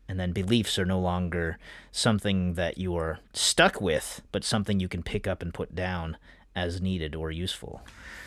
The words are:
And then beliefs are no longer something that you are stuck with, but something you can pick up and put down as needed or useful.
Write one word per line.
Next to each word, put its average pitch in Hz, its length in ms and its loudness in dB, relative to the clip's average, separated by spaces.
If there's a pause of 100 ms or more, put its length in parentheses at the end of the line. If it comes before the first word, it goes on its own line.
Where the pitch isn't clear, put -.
And 92 120 -4
then 90 120 0
beliefs 101 460 2
are 95 80 2
no 95 140 2
longer 87 580 0 (340)
something 98 640 2
that 85 240 -2
you 90 180 -2
are 80 220 -2 (140)
stuck - 480 4
with, 80 420 0 (100)
but 101 120 -2
something 104 360 2
you 92 80 0
can 90 140 -4
pick - 240 -4
up 92 160 -2
and 85 100 -4
put - 220 -6
down 85 420 -4 (380)
as 90 260 -2
needed 87 360 -2
or 80 160 -4
useful. - 500 -6 (440)